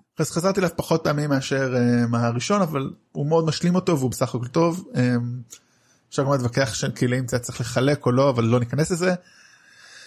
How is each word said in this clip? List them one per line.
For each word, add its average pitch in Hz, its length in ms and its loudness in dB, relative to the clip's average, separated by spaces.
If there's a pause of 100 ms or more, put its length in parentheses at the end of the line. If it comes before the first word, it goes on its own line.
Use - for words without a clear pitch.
(180)
אז 156 120 -2
חזרתי 190 300 0
אליו 175 160 2
פחות 160 280 0
פעמים 147 260 0
מאשר, 135 360 0 (100)
אה, 120 340 4
מהראשון, 117 520 0
אבל 156 200 -2 (300)
הוא 147 160 -4
מאוד 165 200 4
משלים 175 260 0
אותו, 180 240 2
והוא 131 120 0
בסך 123 240 -4
הכל 120 180 -4
טוב. 165 200 2 (240)
אה, 123 200 2 (920)
אפשר - 140 -2
גם 139 100 0
להתווכח 127 420 0
ש-, - 240 -6
כאילו 123 200 0
אם 127 100 -4
זה 127 100 -2
צריך - 220 -10
לחלק 131 460 0
או 123 60 2
לא, 139 180 4
אבל 120 140 0
לא 120 160 2
ניכנס 135 300 -2
לזה. 180 200 0 (960)